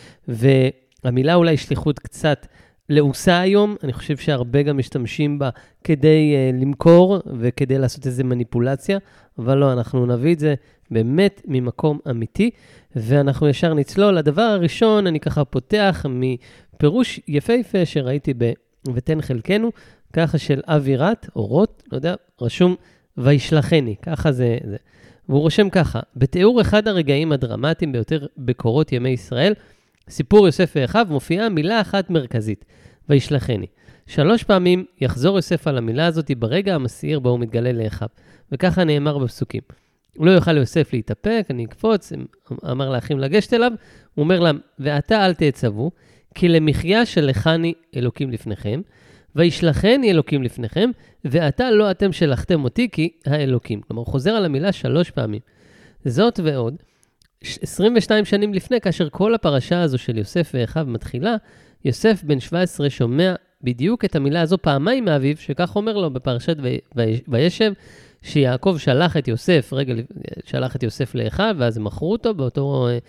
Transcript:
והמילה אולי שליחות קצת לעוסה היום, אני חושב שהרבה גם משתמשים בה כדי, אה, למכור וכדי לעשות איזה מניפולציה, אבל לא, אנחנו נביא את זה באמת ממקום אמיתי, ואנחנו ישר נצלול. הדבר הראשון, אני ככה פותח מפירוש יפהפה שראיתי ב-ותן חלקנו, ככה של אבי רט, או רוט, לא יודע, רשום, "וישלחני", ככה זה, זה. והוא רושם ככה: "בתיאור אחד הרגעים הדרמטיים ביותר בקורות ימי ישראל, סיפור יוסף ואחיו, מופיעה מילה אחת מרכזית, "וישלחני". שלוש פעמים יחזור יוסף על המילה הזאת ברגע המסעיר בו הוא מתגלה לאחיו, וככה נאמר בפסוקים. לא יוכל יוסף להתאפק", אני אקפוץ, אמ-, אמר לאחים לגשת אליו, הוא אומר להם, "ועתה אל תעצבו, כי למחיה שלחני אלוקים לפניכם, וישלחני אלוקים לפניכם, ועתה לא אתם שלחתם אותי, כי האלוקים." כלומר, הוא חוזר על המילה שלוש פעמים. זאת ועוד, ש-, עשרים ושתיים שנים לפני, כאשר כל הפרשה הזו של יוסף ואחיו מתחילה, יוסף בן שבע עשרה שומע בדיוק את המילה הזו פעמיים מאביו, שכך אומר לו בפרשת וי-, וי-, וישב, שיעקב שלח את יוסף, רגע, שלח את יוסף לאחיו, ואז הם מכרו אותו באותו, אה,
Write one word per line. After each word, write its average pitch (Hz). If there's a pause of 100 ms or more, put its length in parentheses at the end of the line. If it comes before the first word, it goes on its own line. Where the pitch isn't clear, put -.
(280)
והמילה 131
אולי 170
שליחות -
קצת - (420)
לעוסה 147
היום, 202
אני 135
חושב -
שהרבה 131
גם 143
משתמשים 143
בה 135 (340)
כדי, 151
אה, 131 (100)
למכור 170 (200)
וכדי 127
לעשות 135
איזה 127
מניפולציה, 123 (400)
אבל 127
לא, 139
אנחנו 123
נביא 123
את 156
זה 147 (360)
באמת 139
ממקום 143 (120)
אמיתי, 120 (460)
ואנחנו 139
ישר 156
נצלול. 185
הדבר 147
הראשון, 214
אני 156
ככה 147
פותח 196
מפירוש 131
יפהפה 185
שראיתי 139
ב-ותן 127
חלקנו, 196 (420)
ככה 160
של 139
אבי 139
רט, 180
או 107
רוט, 147 (100)
לא 131
יודע, 135 (260)
רשום, 180 (440)
"וישלחני", 139
ככה 160
זה, 123
זה. 104 (520)
והוא 139
רושם 175
ככה: 147 (160)
"בתיאור 190
אחד 214
הרגעים 156
הדרמטיים 131
ביותר 139 (120)
בקורות 127
ימי 127
ישראל, 131 (560)
סיפור 196
יוסף 170
ואחיו, 175
מופיעה 165
מילה 190
אחת 190
מרכזית, 117 (440)
"וישלחני". 127 (400)
שלוש 175
פעמים 180 (160)
יחזור 139
יוסף 170
על 135
המילה 117
הזאת 160
ברגע 175
המסעיר 147
בו 123
הוא 123
מתגלה 120
לאחיו, 110 (440)
וככה 175
נאמר 147
בפסוקים. - (560)
לא 160
יוכל 175
יוסף 139
להתאפק", 185
אני 120
אקפוץ, 208
אמ-, 131 (460)
אמר 135
לאחים 135
לגשת 143
אליו, 240 (420)
הוא 147
אומר 170
להם, 156 (200)
"ועתה 147
אל 180
תעצבו, 135 (440)
כי 180
למחיה 165
שלחני 165 (240)
אלוקים 123
לפניכם, 110 (560)
וישלחני 175
אלוקים 147
לפניכם, 127 (340)
ועתה 160
לא 214
אתם 190
שלחתם 147
אותי, 220
כי 160 (160)
האלוקים." 131
כלומר, 113
הוא -
חוזר 139
על 220
המילה 160
שלוש 147
פעמים. 110 (640)
זאת 185
ועוד, 135 (720)
ש-, -
עשרים 202
ושתיים 214
שנים 208
לפני, 220
כאשר 170
כל 220
הפרשה 170
הזו 131
של 113
יוסף 156
ואחיו 135
מתחילה, 135 (480)
יוסף 202
בן 143
שבע 170
עשרה 143
שומע 143 (280)
בדיוק 131
את 180
המילה 143
הזו 165
פעמיים 180
מאביו, 147
שכך 175
אומר 208
לו 175
בפרשת 131
וי-, 123 (180)
וי-, 113
וישב, 175 (500)
שיעקב 139
שלח 147
את 131
יוסף, 131
רגע, 131 (500)
שלח 127
את 127
יוסף 120
לאחיו, 151
ואז 117
הם 107
מכרו 156
אותו 226
באותו, 135
אה, 120 (100)